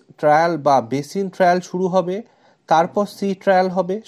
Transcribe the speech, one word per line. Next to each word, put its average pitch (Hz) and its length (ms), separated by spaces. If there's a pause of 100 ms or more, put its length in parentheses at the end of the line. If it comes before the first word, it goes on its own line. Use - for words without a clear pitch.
(200)
ট্রায়াল 160 380
বা 139 240
বেসিন 143 440 (100)
ট্রায়াল 180 240 (100)
শুরু 185 180
হবে, 180 280 (540)
তারপর 170 360 (100)
সি 196 200
ট্রায়াল 185 420
হবে, 185 180 (120)